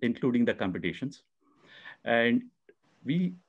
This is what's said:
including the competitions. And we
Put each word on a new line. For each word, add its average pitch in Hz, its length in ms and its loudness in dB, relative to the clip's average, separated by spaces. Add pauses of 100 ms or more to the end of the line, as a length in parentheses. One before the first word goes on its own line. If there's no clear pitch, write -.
including 120 440 2
the 110 80 2
competitions. 90 720 -4 (800)
And 117 400 2 (600)
we 180 300 -2 (140)